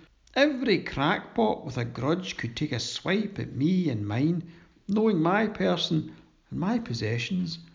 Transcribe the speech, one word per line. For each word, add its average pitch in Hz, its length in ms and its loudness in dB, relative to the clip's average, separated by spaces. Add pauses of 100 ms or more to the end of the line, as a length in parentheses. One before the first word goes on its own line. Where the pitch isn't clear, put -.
(340)
every 254 460 4
crackpot - 840 0
with 127 120 -8
a 120 80 -2
grudge 156 520 -4
could 113 180 -6
take - 160 -2
a 117 80 -2
swipe - 580 -2
at - 160 -6
me 165 360 2
and 104 180 -2
mine, 151 360 0 (440)
knowing 208 340 4
my 196 240 4
person 180 720 0 (340)
and 135 100 -4
my 220 200 2
possessions 120 800 -2 (160)